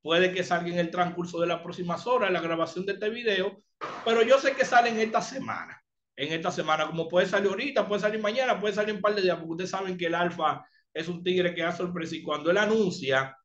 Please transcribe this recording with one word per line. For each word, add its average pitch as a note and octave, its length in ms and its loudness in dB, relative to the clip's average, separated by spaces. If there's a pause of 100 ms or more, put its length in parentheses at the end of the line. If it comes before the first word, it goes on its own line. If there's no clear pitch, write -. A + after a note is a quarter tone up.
Puede F3 300 4
que F#3 120 -2
salga F3 260 0
en F3 100 0
el E3 120 0
transcurso F3 500 -2
de E3+ 60 2
las E3+ 140 -2
próximas F3 460 -6
horas A3+ 240 2
la F3 80 0
grabación E3 460 -2
de G3 80 -4
este G#3+ 160 -4
video, G3+ 540 -2 (420)
pero A3+ 160 4
yo B3+ 180 8
sé C4+ 140 2
que C4 100 0
sale A#3+ 260 6
en A3 100 -2
esta A3 220 0
semana. A3+ 640 -8 (320)
En C#3+ 180 -4
esta E3+ 180 -2
semana, D#3 340 0
como E3 240 -4
puede F3+ 160 4
salir G3 240 2
ahorita, A3+ 380 -2
puede G3+ 140 -2
salir G#3+ 200 0
mañana, A3 380 0
puede G3+ 140 0
salir G#3 200 -2
un G3 80 -6
par G#3 140 2
de G3 80 0
días, F3 140 2
porque E3 140 -10
ustedes F3+ 200 -6
saben F#3+ 260 -6
que E3+ 80 -4
el E3+ 100 0
Alfa E3+ 480 0 (300)
es D#3+ 140 -6
un F3 160 -8
tigre F3+ 300 2
que E3+ 80 -6
da E3+ 100 -2
sorpresa E3+ 440 -6
y D#3+ 80 -10
cuando D3+ 260 -2
él F#3+ 80 4
anuncia F3+ 880 2